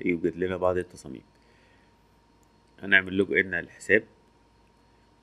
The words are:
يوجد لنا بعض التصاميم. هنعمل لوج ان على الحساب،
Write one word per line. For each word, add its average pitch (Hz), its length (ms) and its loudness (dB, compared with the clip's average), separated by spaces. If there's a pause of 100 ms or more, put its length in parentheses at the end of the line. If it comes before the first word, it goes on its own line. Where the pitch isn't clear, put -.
يوجد 85 320 -2
لنا 92 200 -4
بعض 90 200 0
التصاميم. 87 460 -10 (1600)
هنعمل 95 340 2
لوج 98 220 2
ان 95 160 0
على 85 100 -6
الحساب، - 380 2 (1200)